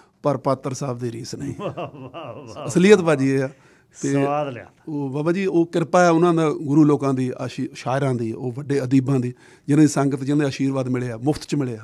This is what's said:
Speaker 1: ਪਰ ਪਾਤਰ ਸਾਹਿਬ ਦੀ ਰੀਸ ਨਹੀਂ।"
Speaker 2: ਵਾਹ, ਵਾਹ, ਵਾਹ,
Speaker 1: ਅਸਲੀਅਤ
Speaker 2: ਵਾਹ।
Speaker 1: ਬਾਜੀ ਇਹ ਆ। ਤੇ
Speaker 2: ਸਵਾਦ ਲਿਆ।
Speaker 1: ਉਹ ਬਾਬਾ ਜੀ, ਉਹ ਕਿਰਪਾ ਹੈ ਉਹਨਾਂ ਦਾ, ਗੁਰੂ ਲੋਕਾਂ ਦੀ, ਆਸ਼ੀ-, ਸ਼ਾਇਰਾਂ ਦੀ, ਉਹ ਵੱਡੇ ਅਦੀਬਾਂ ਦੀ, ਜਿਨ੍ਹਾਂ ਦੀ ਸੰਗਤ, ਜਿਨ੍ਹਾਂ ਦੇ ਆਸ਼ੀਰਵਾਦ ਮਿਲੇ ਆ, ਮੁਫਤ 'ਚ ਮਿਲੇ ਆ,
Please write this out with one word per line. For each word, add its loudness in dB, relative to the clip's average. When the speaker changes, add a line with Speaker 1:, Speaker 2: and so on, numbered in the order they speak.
Speaker 1:
ਪਰ 0
ਪਾਤਰ -2
ਸਾਹਿਬ -8
ਦੀ -6
ਰੀਸ -12
ਨਹੀਂ।" -8
Speaker 2:
ਵਾਹ, -10
ਵਾਹ, -16
ਵਾਹ, -12
Speaker 1:
ਅਸਲੀਅਤ 6
Speaker 2:
ਵਾਹ। -2
Speaker 1:
ਬਾਜੀ 2
ਇਹ 0
ਆ। -4
ਤੇ -2
Speaker 2:
ਸਵਾਦ 0
ਲਿਆ। -12
Speaker 1:
ਉਹ -6
ਬਾਬਾ -2
ਜੀ, -2
ਉਹ 2
ਕਿਰਪਾ 2
ਹੈ 6
ਉਹਨਾਂ 4
ਦਾ, 2
ਗੁਰੂ 4
ਲੋਕਾਂ 4
ਦੀ, 0
ਆਸ਼ੀ-, -6
ਸ਼ਾਇਰਾਂ -2
ਦੀ, -4
ਉਹ -6
ਵੱਡੇ -4
ਅਦੀਬਾਂ 2
ਦੀ, -4
ਜਿਨ੍ਹਾਂ 6
ਦੀ 2
ਸੰਗਤ, 0
ਜਿਨ੍ਹਾਂ 0
ਦੇ 2
ਆਸ਼ੀਰਵਾਦ -2
ਮਿਲੇ -2
ਆ, -8
ਮੁਫਤ -2
'ਚ -8
ਮਿਲੇ -4
ਆ, -12